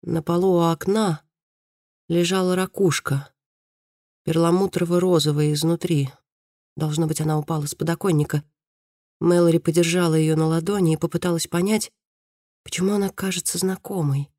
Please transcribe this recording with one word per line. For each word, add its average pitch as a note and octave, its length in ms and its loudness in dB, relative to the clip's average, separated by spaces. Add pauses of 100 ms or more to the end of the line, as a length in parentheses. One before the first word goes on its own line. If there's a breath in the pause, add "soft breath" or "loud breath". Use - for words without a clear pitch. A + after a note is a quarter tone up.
На E3+ 200 -4
полу F3 360 2
у - 20 4
окна E3+ 600 0 (880)
лежала F3+ 460 0
ракушка, F3+ 800 -2 (880)
перламутрово-розовая E3+ 1300 2
изнутри. D#3+ 560 0 (680)
Должно D#3 320 -2
быть, D#3 120 -4
она D#3 160 0
упала D3+ 300 -4
с - 80 -8
подоконника. D#3 720 -2 (760)
Мэлори E3+ 400 4
подержала E3 560 0
её D#3+ 220 2
на D#3+ 100 2
ладони E3 460 0
и D#3+ 40 0
попыталась E3+ 520 -2
понять, G3+ 440 -2 (680)
почему F#3 300 -2
она G3 180 0
кажется F3+ 480 -6
знакомой. E3+ 800 -2